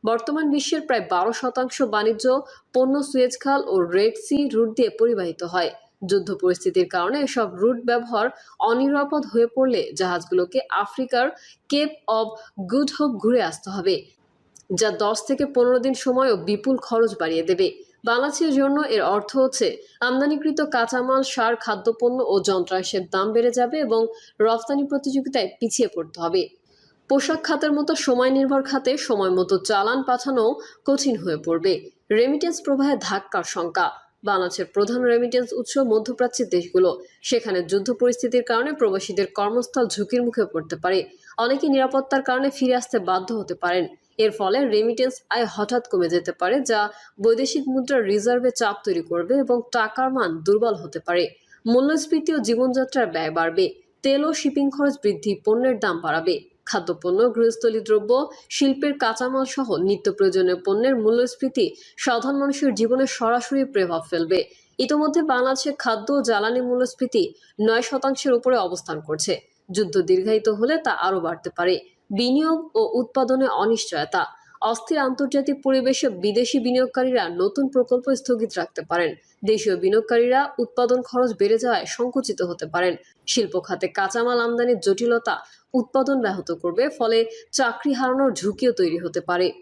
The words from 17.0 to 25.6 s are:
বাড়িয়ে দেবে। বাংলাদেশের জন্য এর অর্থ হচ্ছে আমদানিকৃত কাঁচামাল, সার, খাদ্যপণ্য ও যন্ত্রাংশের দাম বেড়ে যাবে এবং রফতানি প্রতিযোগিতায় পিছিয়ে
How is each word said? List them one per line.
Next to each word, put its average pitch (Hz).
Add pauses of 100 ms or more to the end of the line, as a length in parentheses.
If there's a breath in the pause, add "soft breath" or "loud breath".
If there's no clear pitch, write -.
বাড়িয়ে 165
দেবে। 185 (380 loud breath)
বাংলাদেশের 285
জন্য 277 (180)
এর 196 (120)
অর্থ 208
হচ্ছে 262 (320 loud breath)
আমদানিকৃত 285 (160)
কাঁচামাল, 254
সার, 240
খাদ্যপণ্য 226 (140)
ও 196 (120)
যন্ত্রাংশের 185
দাম 190
বেড়ে 233
যাবে 247
এবং 226 (380 loud breath)
রফতানি 233
প্রতিযোগিতায় 269 (100)
পিছিয়ে 226